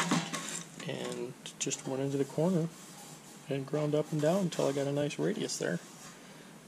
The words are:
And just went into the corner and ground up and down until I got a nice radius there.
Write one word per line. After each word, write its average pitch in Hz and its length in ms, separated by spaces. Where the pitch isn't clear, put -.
And 123 460
just - 280
went 135 140
into 139 160
the 139 80
corner 165 420
and 139 160
ground 147 300
up 151 160
and 156 100
down 165 200
until 156 260
I 139 40
got 139 160
a 143 40
nice 147 280
radius 165 380
there. - 220